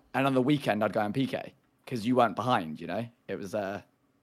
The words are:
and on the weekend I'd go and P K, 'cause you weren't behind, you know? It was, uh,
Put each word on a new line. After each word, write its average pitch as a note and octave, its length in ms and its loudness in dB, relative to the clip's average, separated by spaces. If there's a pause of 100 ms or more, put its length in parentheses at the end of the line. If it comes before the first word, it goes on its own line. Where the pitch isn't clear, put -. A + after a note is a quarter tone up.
(140)
and C3+ 120 0
on C#3 80 2
the B2+ 80 6
weekend A#2+ 420 2
I'd G2+ 100 0
go A2 80 0
and G#2 120 -2
P C3 140 0
K, - 260 -8 (320)
'cause A2 200 -6
you B2+ 100 2
weren't A2+ 200 6
behind, G#2 440 0
you E2+ 80 -10
know? G#2 180 -4 (220)
It G2 100 -6
was, F#2 160 -10
uh, G2+ 280 -4 (420)